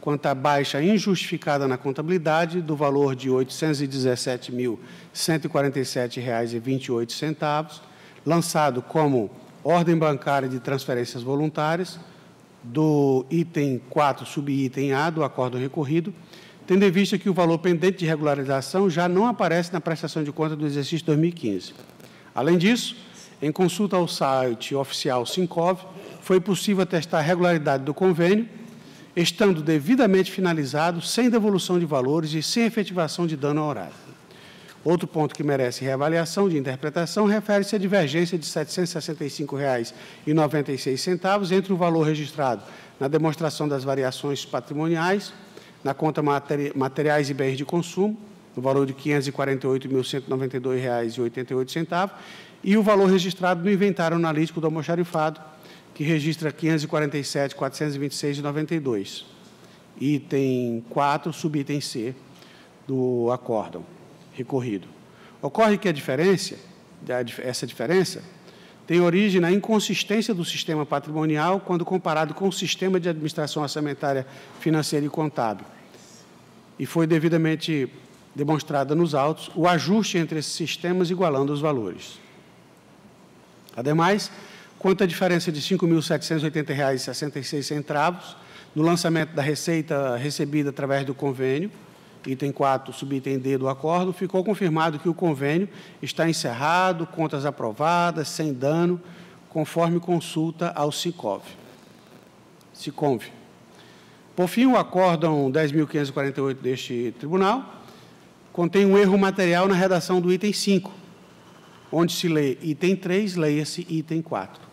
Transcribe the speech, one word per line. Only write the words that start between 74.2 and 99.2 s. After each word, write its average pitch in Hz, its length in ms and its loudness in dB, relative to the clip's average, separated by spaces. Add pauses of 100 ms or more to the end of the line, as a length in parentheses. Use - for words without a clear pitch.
financeira 156 460 0
e 143 60 -2
contábil. 120 560 -2 (1120)
E 135 80 -6
foi 165 200 2
devidamente 160 840 2 (420)
demonstrada 143 600 0
nos 165 200 2
autos 147 400 0
o 165 140 2
ajuste 180 480 2
entre 160 220 -2
esses - 140 -6
sistemas, 175 580 -2
igualando 147 420 0
os 143 80 -2
valores. 127 580 -4 (1600)
Ademais, 165 540 2 (480)
quanto 190 260 2
à - 20 4
diferença 175 460 2
de 147 80 -4
cinco 185 260 0
mil 165 140 4
setecentos 156 420 -2
e 160 40 0
oitenta 151 260 -2
reais 135 300 0
e - 20 -8
sessenta 143 340 -6
e 127 60 -8
seis 139 220 -4
centavos 151 680 -2 (400)
no 151 80 2
lançamento 165 520 2
da 147 80 -2
receita 147 720 -2
recebida 143 540 -2
através 139 340 -2
do 131 100 -6
convênio, 135 560 -2 (560)
item 135 260 -4
quatro, 131 400 0
subitem 135 460 -4
D 135 200 -2
do 131 100 -2
acordo, 165 440 -2
ficou 185 300 -2
confirmado 165 560 0
que 180 100 -2
o 165 60 0
convênio 160 540 0 (340)
está 160 260 -2
encerrado, 165 800 0
contas 151 380 -4
aprovadas, 156 840 0
sem 156 240 -4
dano, 165 480 0 (500)